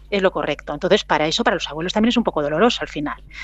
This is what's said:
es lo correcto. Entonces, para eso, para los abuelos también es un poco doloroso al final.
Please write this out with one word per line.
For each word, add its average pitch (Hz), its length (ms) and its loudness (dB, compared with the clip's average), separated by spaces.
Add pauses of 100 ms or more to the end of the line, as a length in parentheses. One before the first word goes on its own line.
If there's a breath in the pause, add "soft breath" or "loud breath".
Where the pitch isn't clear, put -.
(100)
es 202 100 0
lo 185 120 2
correcto. 151 420 -4
Entonces, 180 300 2
para 156 240 2
eso, 220 160 0
para 220 100 2
los - 140 -4
abuelos 160 240 -6
también 220 160 4
es 240 80 2
un 233 80 2
poco 160 180 0
doloroso 156 400 2
al 151 60 -6
final. - 340 -8 (220 loud breath)